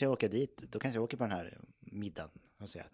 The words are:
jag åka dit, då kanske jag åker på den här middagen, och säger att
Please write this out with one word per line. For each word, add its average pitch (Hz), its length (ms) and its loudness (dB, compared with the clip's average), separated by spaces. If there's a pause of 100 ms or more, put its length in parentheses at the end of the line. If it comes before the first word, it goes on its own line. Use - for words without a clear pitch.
jag 135 120 6
åka 117 160 4
dit, 120 300 0
då - 200 -8
kanske 127 180 0
jag 110 80 4
åker 117 120 -2
på 120 80 0
den 98 80 2
här 87 280 -4 (200)
middagen, 92 500 -6 (280)
och 101 100 -10
säger - 180 -10
att - 80 -20